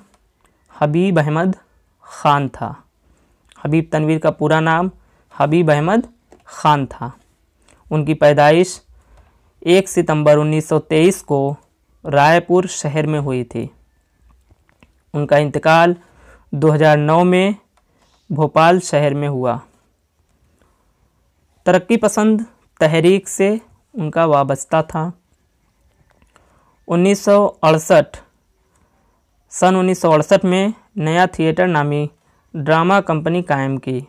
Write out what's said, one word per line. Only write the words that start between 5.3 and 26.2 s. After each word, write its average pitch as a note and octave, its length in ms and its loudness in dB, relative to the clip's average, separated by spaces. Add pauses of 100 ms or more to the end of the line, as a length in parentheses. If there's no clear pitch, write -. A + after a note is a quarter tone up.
हबीब D#3 320 2
अहमद E3+ 380 0 (380)
ख़ान C#3+ 400 0
था। A#2+ 260 -12 (800)
उनकी D#3 240 -2
पैदाइश D3+ 680 2 (840)
एक F#3 220 2
सितंबर D3+ 480 2
उन्नीस D3+ 320 -2
सौ D#3 100 0
तेईस D#3+ 440 0
को C#3 340 -4 (500)
रायपुर E3+ 600 2
शहर D3+ 400 -6
में D3+ 120 -2
हुई C3 260 -4
थी। A2+ 260 -10 (1400)
उनका D3 240 0
इंतकाल D#3+ 580 2 (580)
दो D3+ 160 0
हज़ार D3+ 260 4
नौ D#3 280 2
में F#3 320 0 (760)
भोपाल D#3+ 480 2
शहर D3 340 -2
में C#3+ 140 -4
हुआ। B2 320 -4 (2000)
तरक्की F#3 300 2
पसंद G#3+ 500 0 (340)
तहरीक E3 480 2
से G3+ 320 -2 (340)
उनका E3 320 -2
वाबस्ता C#3+ 560 0
था। D#3+ 300 -8 (1800)